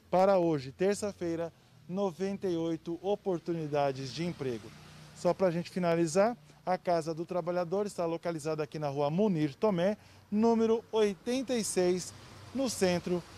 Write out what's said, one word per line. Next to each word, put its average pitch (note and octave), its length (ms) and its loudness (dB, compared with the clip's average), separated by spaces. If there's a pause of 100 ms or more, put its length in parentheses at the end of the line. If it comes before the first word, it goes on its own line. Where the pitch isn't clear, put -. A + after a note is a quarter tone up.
(100)
para F#3+ 280 6
hoje, D3+ 340 0
terça-feira, F3 800 -2 (380)
noventa F#3+ 600 -4
e E3+ 80 0
oito E3 440 -4
oportunidades D3+ 1120 -2
de D#3+ 140 -4
emprego. B2 440 -6 (460)
Só F3 160 0
pra F#3 180 2
gente E3 200 -4
finalizar, F3 680 2 (300)
a F3+ 100 0
Casa E3 380 0
do E3 100 -6
Trabalhador F3+ 640 -2
está F#3 180 -4
localizada D#3+ 580 -4
aqui D3+ 160 -8
na D3+ 100 -2
Rua C#3+ 200 0
Munir D#3+ 460 2
Tomé, G3+ 420 2 (340)
número A3+ 600 4
oitenta A3+ 640 0
e A3 100 0
seis, F3+ 480 0 (420)
no C4 140 0
centro F3+ 540 0 (160)